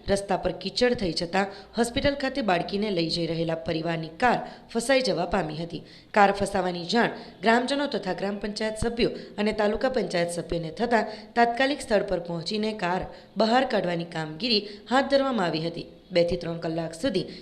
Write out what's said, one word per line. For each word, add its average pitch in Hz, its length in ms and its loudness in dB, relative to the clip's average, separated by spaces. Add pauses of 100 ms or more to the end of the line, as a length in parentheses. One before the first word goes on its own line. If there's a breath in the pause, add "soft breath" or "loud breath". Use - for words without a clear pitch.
રસ્તા 196 280 2
પર 175 140 -2
કીચડ 240 420 0
થઈ 208 180 0
જતાં 175 340 0 (320 loud breath)
હોસ્પિટલ 269 380 2
ખાતે 269 260 -2
બાળકીને 202 500 0
લઈ 170 180 0
જઈ 165 180 -2
રહેલા 165 280 -2
પરિવારની 160 520 -4
કાર 233 400 0 (260 loud breath)
ફસાઈ 254 280 2
જવા 180 240 0
પામી 160 300 -2
હતી. 165 260 -8 (320 loud breath)
કાર 202 180 8
ફસાવાની 185 540 -2
જાણ 196 240 4 (320 loud breath)
ગ્રામજનો 254 460 2
તથા 190 260 -2
ગ્રામ 196 240 -4
પંચાયત 214 400 -6
સભ્યો 226 320 0 (280 loud breath)
અને 208 140 2
તાલુકા 214 380 0
પંચાયત 175 420 0
સભ્યને 165 380 -4
થતાં 220 360 0 (300 loud breath)
તાત્કાલિક 254 460 2
સ્થળ 202 220 2
પર 180 160 -2
પહોંચીને 175 540 -4
કાર 185 280 -2 (360 loud breath)
બહાર 226 280 4
કાઢવાની 175 380 0
કામગીરી 170 640 -2 (220 loud breath)
હાથ 262 160 4
ધરવામાં 269 400 2
આવી 160 220 -2
હતી. 165 180 -6 (260)
બે 175 120 6
થી 170 140 2
ત્રણ 165 200 -6
કલાક 165 360 -4
સુધી 190 300 0 (180 loud breath)